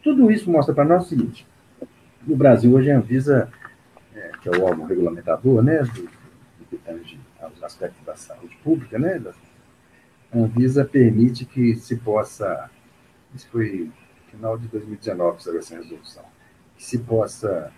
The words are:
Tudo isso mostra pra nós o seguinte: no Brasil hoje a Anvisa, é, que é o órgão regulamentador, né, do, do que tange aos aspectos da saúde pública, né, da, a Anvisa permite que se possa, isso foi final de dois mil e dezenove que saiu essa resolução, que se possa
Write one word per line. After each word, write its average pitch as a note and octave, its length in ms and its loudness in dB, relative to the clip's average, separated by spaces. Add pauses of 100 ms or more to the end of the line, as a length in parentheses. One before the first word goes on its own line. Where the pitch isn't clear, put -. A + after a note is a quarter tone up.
Tudo C4 280 6
isso G3 200 0
mostra D3 240 2
pra D3 120 2
nós F3 180 4
o - 40 -14
seguinte: A#2+ 380 -4 (800)
no D#3 80 0
Brasil B2 380 6
hoje C3+ 180 4
a C#3 60 4
Anvisa, B2+ 520 0 (680)
é, F#2 160 -16 (100)
que - 80 -10
é F2 40 -2
o F2+ 120 0
órgão E2 220 -2
regulamentador, F2 760 0
né, D3+ 200 2
do, A#2 200 -6
do - 680 -20
que - 60 -12
tange E2+ 420 -18 (240)
aos E2 200 -20
aspectos - 440 -14
da - 80 -14
saúde - 480 -20
pública, C3 360 -2
né, E3 200 -2
da, G2+ 120 -12 (1000)
a A#2+ 60 -2
Anvisa B2 460 2
permite B2 600 2
que A#2+ 300 0
se A#2 220 -8
possa, G#2 760 -6 (640)
isso - 160 -20
foi G2 400 -6 (400)
final A2 260 -8
de A#2 120 -12
dois G#2+ 160 -10
mil G#2+ 100 -14
e - 20 -14
dezenove F2 420 -4
que - 40 -20
saiu E2+ 160 -8
essa E2 160 -14
resolução, E2+ 480 -20 (540)
que - 80 -20
se A#2+ 140 -6
possa G#2 800 -4